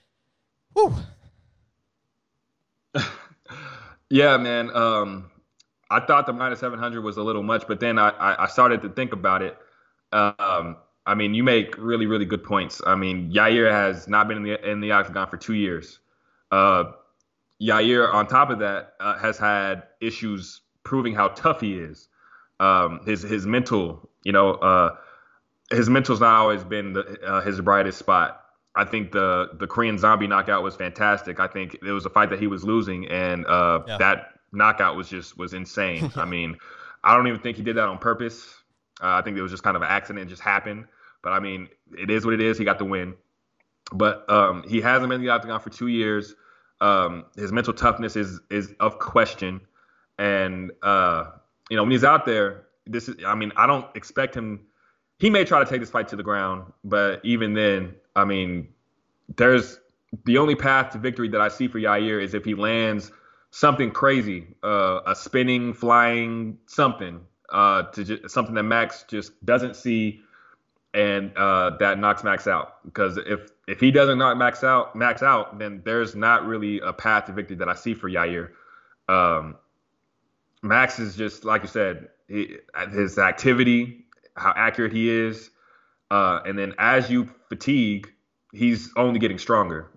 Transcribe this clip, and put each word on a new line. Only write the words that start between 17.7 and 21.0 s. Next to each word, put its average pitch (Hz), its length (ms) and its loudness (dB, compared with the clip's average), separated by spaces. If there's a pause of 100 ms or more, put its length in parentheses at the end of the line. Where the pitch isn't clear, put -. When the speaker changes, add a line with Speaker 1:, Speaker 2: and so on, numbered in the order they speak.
Speaker 2:
on 104 140 4
top 135 240 4
of 113 80 -4
that, 101 420 -4
uh, 101 180 -4
has 110 200 -2
had 98 460 0 (180)
issues 107 580 -8 (240)
proving 120 300 -2